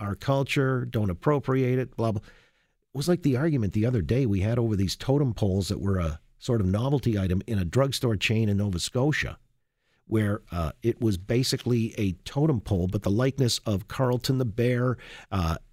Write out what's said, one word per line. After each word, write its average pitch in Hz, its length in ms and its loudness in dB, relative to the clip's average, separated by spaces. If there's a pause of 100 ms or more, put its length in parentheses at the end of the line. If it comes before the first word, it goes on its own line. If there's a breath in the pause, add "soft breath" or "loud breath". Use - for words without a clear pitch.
our 101 140 -6
culture, 131 720 0
don't 107 240 0
appropriate 131 680 0
it," 127 180 -6
blah, 113 160 0
blah. 107 100 -4
It - 760 -20
was 147 120 -4
like 175 160 2
the 131 120 4
argument 131 380 0
the 107 100 2
other 123 160 2
day 113 240 2
we 101 160 2
had 113 180 0
over 113 160 2
these 95 220 0
totem 135 380 0
poles 95 340 0
that 73 120 -4
were 95 180 0
a 80 200 -2 (220)
sort 117 200 0
of 92 60 2
novelty 117 520 0
item 92 280 0
in 107 120 -2
a 92 60 0
drugstore 123 520 0
chain 110 320 0
in 101 80 2
Nova 98 240 -2
Scotia, - 580 -2 (680)
where, 104 340 0 (100)
uh, 85 220 -2 (100)
it 117 180 0
was 107 180 2
basically 120 760 0
a 98 160 0 (120)
totem 143 360 0
pole, 92 280 0
but 101 140 -4
the 101 80 0
likeness 127 560 0
of 101 200 -2
Carlton 127 520 -2
the 131 60 0
Bear, 123 520 0 (340 loud breath)
uh, 82 260 -2 (160)